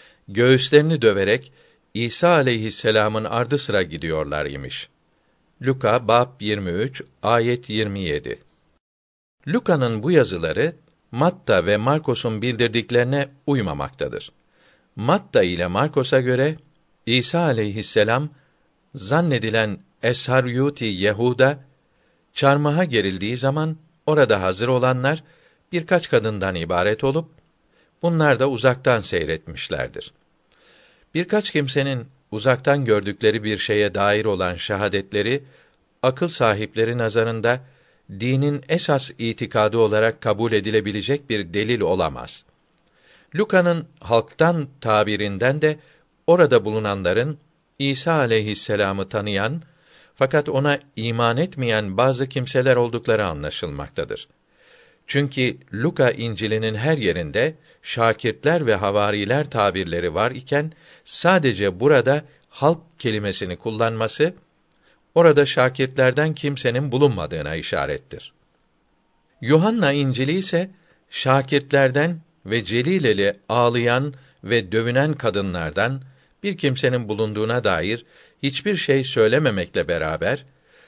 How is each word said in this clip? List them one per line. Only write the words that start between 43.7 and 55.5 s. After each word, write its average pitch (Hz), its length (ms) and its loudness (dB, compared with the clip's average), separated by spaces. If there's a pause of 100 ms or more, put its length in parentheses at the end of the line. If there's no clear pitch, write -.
halktan 143 680 2 (120)
tabirinden 104 840 0
de 151 160 2 (480)
orada 143 380 6
bulunanların 107 760 -2 (400)
İsa 139 340 -2
aleyhisselam'ı 104 960 0
tanıyan 107 540 -4 (520)
fakat 147 340 0
ona 139 300 0 (180)
iman 117 400 0
etmeyen 117 600 -2
bazı 131 320 2
kimseler 127 480 0
oldukları 117 500 0
anlaşılmaktadır. 73 1040 -8 (800)
Çünkü 135 500 -2 (180)